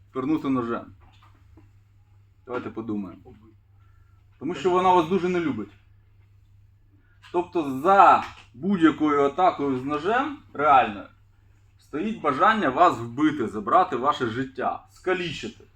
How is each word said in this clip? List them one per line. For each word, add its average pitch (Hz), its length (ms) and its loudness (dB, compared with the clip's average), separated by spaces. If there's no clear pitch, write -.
пирнути 143 380 -2
ножем? 117 360 -4
Давайте 123 240 -10
подумаємо. 104 520 -8
Тому 160 160 -6
що 185 140 -2
вона 185 240 4
вас 165 140 4
дуже 180 220 0
не 180 100 -2
любить. 120 300 -4
Тобто 165 480 -4
за 170 440 6
будь-якою 151 680 2
атакою 143 580 0
з 127 40 -8
ножем, 190 540 -2
реально, 120 500 2
стоїть 180 420 -8
бажання 165 480 2
вас 143 280 4
вбити, 123 500 -4
забрати 110 480 0
ваше 131 320 -2
життя, 117 640 -8
скалічити. 180 720 -8